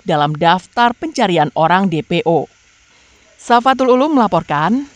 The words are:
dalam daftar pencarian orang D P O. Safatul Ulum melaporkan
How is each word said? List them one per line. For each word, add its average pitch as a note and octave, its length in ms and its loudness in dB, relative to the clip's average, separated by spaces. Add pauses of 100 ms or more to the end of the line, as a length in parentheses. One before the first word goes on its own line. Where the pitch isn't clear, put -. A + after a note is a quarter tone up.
dalam D3 240 0
daftar F3+ 640 0
pencarian F#3 640 -2
orang F3 320 2
D D#3+ 80 -2
P F3 240 -4
O. D#3 240 -2 (880)
Safatul B3+ 560 0
Ulum C#4 240 2
melaporkan G3 800 0